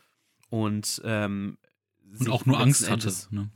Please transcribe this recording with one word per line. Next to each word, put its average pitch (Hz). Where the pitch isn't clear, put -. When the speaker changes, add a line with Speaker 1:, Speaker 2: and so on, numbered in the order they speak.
Speaker 1:
und, 104
ähm, 101
Speaker 2:
Und 110
Speaker 1:
sich 120
Speaker 2:
auch 127
nur 131
Speaker 1:
letzten 131
Speaker 2:
Angst 92
hatte, 110
Speaker 1:
Endes 90
Speaker 2:
ne? 104